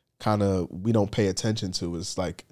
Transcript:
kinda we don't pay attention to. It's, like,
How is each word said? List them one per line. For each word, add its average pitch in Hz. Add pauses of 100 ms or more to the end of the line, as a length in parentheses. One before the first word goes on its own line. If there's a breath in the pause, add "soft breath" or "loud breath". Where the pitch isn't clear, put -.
(180)
kinda 98
we 98
don't 101
pay 101
attention 101
to. 85
It's, -
like, 87